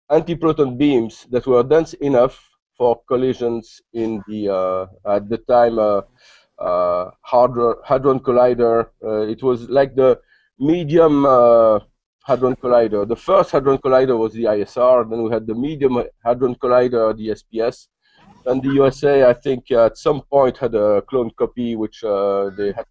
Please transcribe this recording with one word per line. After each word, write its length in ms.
antiproton 680
beams 540
that 160
were 160
dense 320
enough 520
for 320
collisions 720
in 340
the, 240
uh, 340
at 200
the 80
time, 400
uh, 240
uh, 520
Hadron, 600
Hadron 360
Collider. 680
Uh, 200
it 200
was 280
like 260
the 240
medium, 680
uh, 560
Hadron 300
Collider. 540
The 80
first 340
Hadron 280
Collider 380
was 160
the 140
I 140
S 160
R, 280
then 200
we 80
had 120
the 120
medium 440
Hadron 300
Collider, 600
the 160
S 100
P 180
S. 280
And 160
the 120
U 120
S 160
A, 260
I 40
think, 400
uh, 140
at 120
some 320
point 260
had 200
a 260
clone 340
copy, 380
which, 300
uh, 520
they 140
had 200